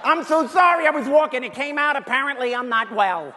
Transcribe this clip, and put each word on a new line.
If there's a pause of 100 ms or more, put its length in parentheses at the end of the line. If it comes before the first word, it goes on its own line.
I'm
so
sorry,
I
was
walking.
It
came
out.
Apparently,
I'm
not
well.